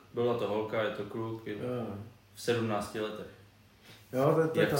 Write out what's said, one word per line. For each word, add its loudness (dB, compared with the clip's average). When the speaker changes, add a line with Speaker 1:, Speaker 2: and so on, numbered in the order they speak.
Speaker 1:
byla 2
to 0
holka, 0
je 0
to -6
kluk, -6
je -6
Speaker 2:
Jo. -4
Speaker 1:
v -14
sedmnácti 0
letech. -6
Speaker 2:
Jo, 4
to 4
je, 4
to 0
je 8
Speaker 1:
Jak 2
Speaker 2:
to, 2